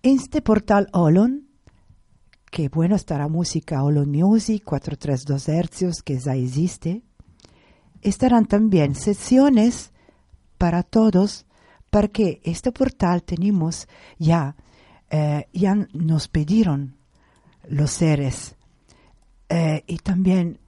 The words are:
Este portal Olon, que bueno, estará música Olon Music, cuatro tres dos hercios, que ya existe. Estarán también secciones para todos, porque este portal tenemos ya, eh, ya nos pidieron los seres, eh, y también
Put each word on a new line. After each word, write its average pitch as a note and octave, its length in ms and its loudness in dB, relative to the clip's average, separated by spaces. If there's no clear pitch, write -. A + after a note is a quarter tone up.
Este C4+ 380 0
portal G#3 500 2
Olon, G3 560 2
que D3+ 180 -4
bueno, E3 260 0
estará C#3+ 320 -4
música D#3 560 -4
Olon C#3+ 280 0
Music, G#3 540 0
cuatro C#3+ 340 -8
tres C3+ 260 -6
dos C#3 240 -4
hercios, E3+ 540 -4
que C3+ 180 -6
ya C3+ 160 -4
existe. D#3+ 680 -6
Estarán A#3 420 2
también F#3 520 2
secciones B3 960 2
para F3 240 0
todos, G#3 640 2
porque G#3 560 0
este E3+ 260 -4
portal F3+ 520 -2
tenemos F3 680 -4
ya, D#3+ 380 0
eh, D3 460 -2
ya F#3+ 200 0
nos D#3+ 340 -2
pidieron D3+ 680 0
los D3 240 -2
seres, D3 680 -2
eh, D#3+ 380 -2
y E3+ 100 -8
también F#3 720 0